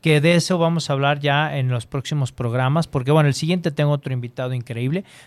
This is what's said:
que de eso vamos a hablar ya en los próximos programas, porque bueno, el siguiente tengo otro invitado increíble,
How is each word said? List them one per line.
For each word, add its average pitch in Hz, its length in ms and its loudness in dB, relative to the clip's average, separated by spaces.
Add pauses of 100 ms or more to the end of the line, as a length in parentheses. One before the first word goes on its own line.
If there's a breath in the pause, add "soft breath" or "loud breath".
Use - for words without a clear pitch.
que 151 200 4
de 170 140 4
eso 175 220 2
vamos 165 320 0
a 151 40 0
hablar 143 260 0
ya 143 380 0
en 127 120 0
los 120 160 -2
próximos 139 460 -4
programas, 127 560 0
porque 131 240 -2
bueno, 151 160 6
el 135 60 2
siguiente 170 380 -2
tengo 147 200 0
otro 139 220 -4
invitado 127 400 -6
increíble, 123 500 -4 (240 loud breath)